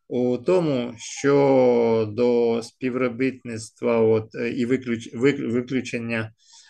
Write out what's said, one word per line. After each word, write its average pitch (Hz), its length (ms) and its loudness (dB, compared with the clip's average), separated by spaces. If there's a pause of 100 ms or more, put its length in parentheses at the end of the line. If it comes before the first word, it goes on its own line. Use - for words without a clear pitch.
(120)
у 123 260 -2
тому, 135 600 0
що 127 1120 2
до 117 520 2
співробітництва 120 1400 -4
от, 110 340 2
е, 120 160 -4
і 120 160 -2
виключ-, 120 480 -4
вик-, 131 380 0
виключення, 117 800 -4 (380)